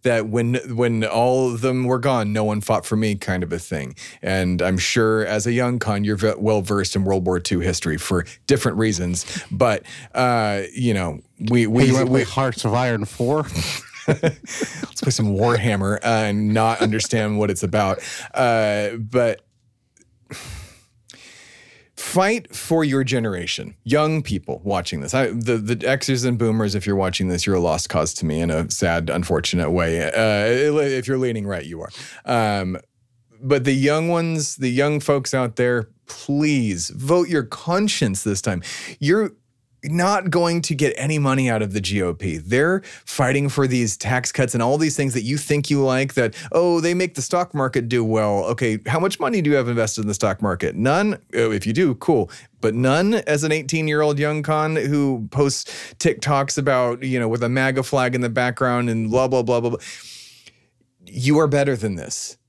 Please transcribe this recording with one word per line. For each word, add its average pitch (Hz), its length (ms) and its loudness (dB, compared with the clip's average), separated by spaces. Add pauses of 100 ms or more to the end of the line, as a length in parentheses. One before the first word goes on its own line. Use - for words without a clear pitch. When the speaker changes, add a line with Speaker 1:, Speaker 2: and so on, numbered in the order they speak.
Speaker 1:
that 113 260 2
when, 117 260 0 (200)
when 117 280 2
all 123 480 2
of 117 100 -6
them 127 240 0
were 127 120 2
gone, 117 360 0
no 107 100 2
one 107 180 0
fought 101 240 0
for 113 100 -2
me 107 200 2
kind 92 260 -4
of 80 100 -4
a 82 60 -4
thing. 71 380 -8 (260)
And 92 400 0
I'm 92 160 2
sure 110 480 2
as 104 220 -2
a 120 40 0
young 123 280 0
con, 104 240 -2
you're 104 140 0
ve-, 107 200 2
well 107 240 2
versed 98 340 -2
in 98 80 2
World 95 220 2
War 90 140 2
Two 87 220 -2
history 85 360 -2
for 87 280 0 (200)
different 123 320 2
reasons. 90 480 0 (240)
But, 107 320 0 (320)
uh, 113 580 0
you 120 220 0
know, 87 260 -2 (300)
we, 120 160 4
we, 110 160 4
Speaker 2:
Hey, 139 60 8
you 127 80 6
wanna 135 100 2
Speaker 1:
we 127 140 0
Speaker 2:
play - 60 2
Hearts 131 380 -2
of 113 120 2
Iron 120 300 0
Four? 139 420 -2 (300)
<laughs> - 300 -12
Speaker 1:
Let's - 920 -4
play - 80 0
some 107 260 0
Warhammer, 104 680 2
uh, - 40 0
and 107 460 2
not 110 260 2
understand 107 600 0
what 104 100 2
it's 95 140 -2
about. 95 360 0 (360)
Uh, 110 600 0
but 117 440 0 (2500)
fight 196 600 0
for 165 280 0
your 135 200 2
generation. 110 800 -4
Young 151 380 2
people - 420 -6
watching 90 380 -4
this. - 120 -6
I, 131 140 2
the, 113 300 -2
the 110 200 -2
Xers 131 480 -2
and 123 120 0
Boomers, 107 380 0
if 95 100 -4
you're 101 100 0
watching 95 320 0
this, 90 180 -2
you're 98 100 2
a 90 60 2
lost 80 280 0
cause 76 260 0
to - 100 -4
me 78 160 0
in 85 80 0
a 80 200 0
sad, 85 400 0
unfortunate 85 640 0
way. 85 320 0
Uh, 113 800 2
if 131 240 -2
you're 131 100 0
leaning 113 300 -2
right, 90 180 -4
you 80 160 -12
are. 80 80 -12 (360)
Um, 101 520 0 (640)
but 135 220 2
the 135 100 2
young 147 360 2
ones, 165 480 -2
the 131 120 -2
young 143 300 2
folks 143 340 0
out 123 220 -2
there, 123 340 0 (180)
please 123 840 0
vote 165 400 0
your 156 140 0
conscience 160 800 -2
this 98 180 -2
time. 92 200 -2 (380)
You're 190 320 2 (540)
not 185 440 2
going 170 320 2
to - 140 -4
get 139 220 2
any 151 220 0
money 131 300 2
out 113 120 2
of 101 120 -2
the 104 80 -2
G 95 200 -2
O 87 120 0
P. 85 240 -4
They're 131 420 2 (240)
fighting 139 460 0
for 135 180 0
these 123 300 0
tax 123 340 -2
cuts 127 220 0
and 117 100 0
all 131 140 2
these 156 180 0
things 135 180 0
that 117 100 -2
you 131 140 -2
think 147 320 -2
you 139 140 2
like 131 300 0
that, 120 220 0 (180)
oh, 170 260 4
they 170 140 0
make 180 220 -2
the 139 60 -6
stock - 320 -2
market 127 360 0
do 120 160 2
well. 107 400 2
Okay, 113 400 0
how 127 160 0
much 185 180 -2
money 233 220 0
do 147 80 2
you 147 80 4
have 123 100 2
invested 113 320 0
in 104 80 -2
the 104 60 -2
stock 95 280 0
market? 92 360 -2
None? 160 420 2 (160)
Oh, 113 160 2
if 104 160 -2
you 113 60 0
do, 131 220 2
cool. 117 360 2 (300)
But 110 140 2
none 147 400 2
as 151 280 0
an 156 80 0
eighteen-year-old 151 680 0
young 151 220 0
con 156 360 0
who 135 540 0
posts - 680 -2
TikToks 139 580 0
about, 127 460 0
you 127 160 0
know, 117 80 0
with 117 160 0
a 120 60 0
maga 131 340 0
flag 127 320 0
in 127 60 0
the 123 80 0
background 123 600 0
and 113 220 0
blah, 127 160 4
blah, 127 160 2
blah, 120 160 2
blah, 117 120 0
blah. - 80 -4 (1300)
You 143 340 2
are 156 80 4
better 143 280 2
than 104 200 -4
this. - 420 -10 (120)